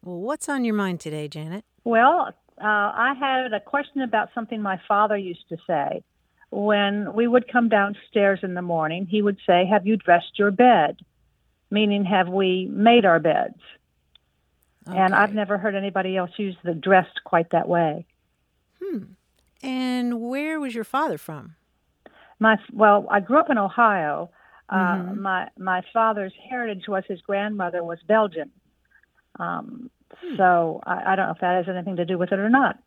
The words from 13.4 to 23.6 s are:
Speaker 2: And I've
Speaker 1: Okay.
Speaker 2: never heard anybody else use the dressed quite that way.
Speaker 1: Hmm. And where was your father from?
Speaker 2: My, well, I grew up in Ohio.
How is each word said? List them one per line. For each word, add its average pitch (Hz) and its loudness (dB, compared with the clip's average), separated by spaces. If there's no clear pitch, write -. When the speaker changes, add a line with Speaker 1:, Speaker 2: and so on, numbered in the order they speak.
Speaker 2:
And 185 2
I've 202 4
Speaker 1:
Okay. 208 -6
Speaker 2:
never 208 -2
heard 196 -4
anybody 190 -4
else 175 -4
use 196 -4
the 175 -4
dressed 185 2
quite 170 0
that 165 0
way. 170 0
Speaker 1:
Hmm. 285 -8
And 254 -4
where 285 -4
was 262 -6
your 226 -6
father 269 -2
from? 151 -14
Speaker 2:
My, 220 4
well, 202 4
I 202 2
grew 233 2
up 349 2
in 277 2
Ohio. 180 0